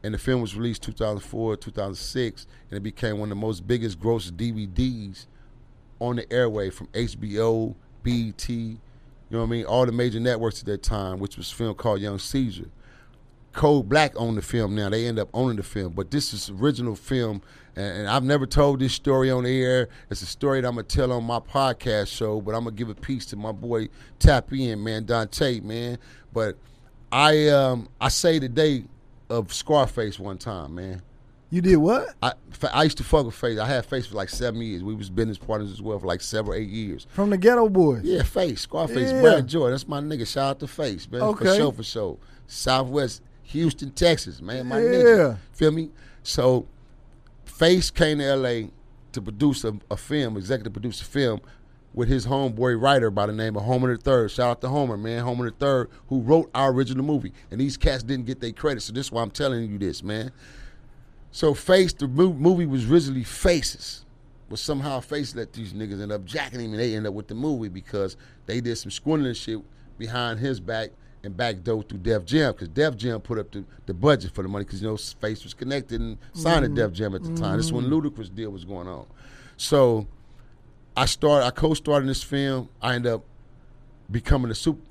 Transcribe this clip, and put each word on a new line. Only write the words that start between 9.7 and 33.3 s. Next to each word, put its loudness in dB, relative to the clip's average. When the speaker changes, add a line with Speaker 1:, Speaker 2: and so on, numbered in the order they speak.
Speaker 1:
the 0
major 0
networks 0
at -14
that -4
time, -2
which -8
was -12
a -14
film -4
called 0
Young -6
Caesar. -4
Code 4
Black 4
owned -2
the -2
film -2
now. 0
They 0
end -2
up -4
owning 0
the -6
film. -6
But -4
this -4
is -10
original -2
film, -4
and, -6
and -4
I've 2
never 2
told 4
this 0
story 2
on 0
the 0
air. 2
It's -8
a -10
story 0
that 0
I'm -2
gonna -6
tell 0
on -2
my -2
podcast 0
show, -2
but -4
I'm -2
gonna -8
give -6
a -10
piece -6
to -12
my -8
boy -4
Tap 6
In, -2
man, -4
Dante, 0
man. -8
But -2
I, 6
um, 2
I 2
saved 2
the -6
day 2
of -2
Scarface 0
one -10
time, -10
man. -10
Speaker 2:
You 0
did 8
what? 4
Speaker 1:
I, 0
fa-, -6
I 4
used 4
to -4
fuck 2
with -8